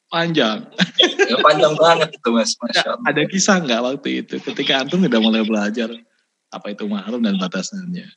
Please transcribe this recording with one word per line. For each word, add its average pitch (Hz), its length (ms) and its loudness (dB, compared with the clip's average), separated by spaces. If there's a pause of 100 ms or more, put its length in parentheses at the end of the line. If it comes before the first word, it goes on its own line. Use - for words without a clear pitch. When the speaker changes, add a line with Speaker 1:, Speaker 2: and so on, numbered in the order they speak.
Speaker 1:
Panjang. 156 560 0 (640)
Speaker 2:
ya, - 160 0
panjang 151 320 4
banget 160 400 4
itu, - 160 -4
Mas. 113 320 0
Masya 120 160 -2
Speaker 1:
Ya, 160 40 4 (120)
Speaker 2:
Allah. - 160 -2
Speaker 1:
ada 143 160 0
kisah 190 320 2
nggak 123 240 0
waktu 131 260 -4 (140)
itu 127 160 -10
ketika 135 400 -2
antum 151 240 0
udah 120 160 2
mulai 110 240 2
belajar 110 480 -2 (560)
apa 101 240 -14
itu 104 160 -8
mahram 104 320 -6
dan 107 160 0
batasannya? 92 800 -6